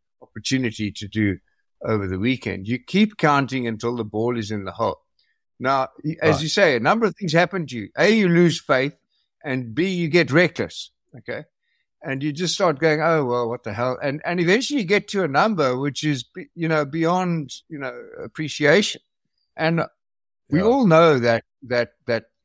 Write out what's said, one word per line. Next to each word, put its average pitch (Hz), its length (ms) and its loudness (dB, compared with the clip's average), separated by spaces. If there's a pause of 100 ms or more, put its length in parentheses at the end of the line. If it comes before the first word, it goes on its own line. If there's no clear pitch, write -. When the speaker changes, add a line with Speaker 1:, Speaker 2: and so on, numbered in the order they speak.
(220)
Speaker 1:
opportunity 110 720 -4
to 101 160 -14
do 104 300 -2 (440)
over 104 240 -2
the 92 120 -4
weekend, 101 500 -4
you 120 100 -4
keep 214 380 0
counting 135 500 0
until 113 300 -4
the 110 80 -4
ball 117 320 -2
is 107 140 -6
in 104 120 -6
the 95 80 -10
hole. - 280 -4 (600)
Now, 135 300 0 (160)
y-, 156 160 -4
as 156 140 4
Speaker 2:
Right. 143 80 -2
Speaker 1:
you 156 60 -4
say, 170 260 4
a 117 40 2
number 202 260 2
of 185 120 0
things 160 160 -6
happen 170 340 2
to 123 100 -10
you. 101 200 -8
A, 165 120 4
you 214 200 4
lose 170 320 4
faith, 135 340 0 (480)
and 127 320 -6
B, 180 140 0
you 175 180 -2
get 160 240 2
reckless, 135 600 0 (260)
okay? 120 260 -10 (580)
And 135 220 -6
you 151 80 -2
just 165 220 -4
start 160 260 0
going, 151 220 2
"Oh, 156 240 2
well, 120 240 0
what 123 140 -8
the 107 100 -6
hell?" 123 280 -2
And, 147 220 -4
and 175 160 -4
eventually 220 400 0
you 196 60 -2
get 196 240 0
to 196 140 -2
a 165 40 0
number 147 500 2
which 139 280 -4
is, 143 180 -2
be-, - 320 -16
you 165 140 -4
know, 151 160 0
beyond, 165 640 -2 (160)
you 160 100 -14
know, 131 160 -8 (300)
appreciation. 151 800 0 (560)
And 165 240 0 (680)
we 147 100 2
Speaker 2:
Yeah. 196 60 2
Speaker 1:
all 247 220 4
know 160 320 6
that, 117 240 2 (200)
that, 120 280 -2 (160)
that 113 180 -2 (200)